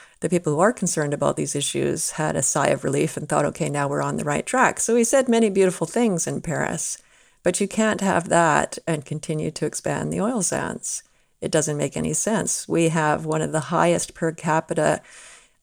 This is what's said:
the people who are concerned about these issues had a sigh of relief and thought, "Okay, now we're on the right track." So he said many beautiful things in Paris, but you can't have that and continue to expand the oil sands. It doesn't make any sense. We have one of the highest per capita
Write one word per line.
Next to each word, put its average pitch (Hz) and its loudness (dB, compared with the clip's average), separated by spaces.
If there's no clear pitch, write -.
the 165 -2
people 175 2
who 143 0
are 208 4
concerned 156 -2
about 143 0
these 147 -4
issues 143 -2
had 156 -2
a 165 0
sigh 143 2
of 139 0
relief 147 0
and 147 -6
thought, 147 2
"Okay, 151 -2
now 143 0
we're 143 -2
on 143 -2
the - -4
right 147 0
track." 254 2
So 226 0
he 240 6
said 254 4
many 226 4
beautiful 185 2
things 220 0
in 143 -4
Paris, 147 -4
but 180 2
you 196 0
can't 220 2
have 180 2
that 165 4
and 160 -4
continue 156 -4
to 156 -4
expand 151 -4
the 170 -2
oil 214 0
sands. - -6
It 160 -4
doesn't 151 0
make 147 -2
any 156 -2
sense. - -2
We 165 2
have 160 0
one 156 0
of 151 -4
the 151 -2
highest 170 2
per 160 -2
capita 160 0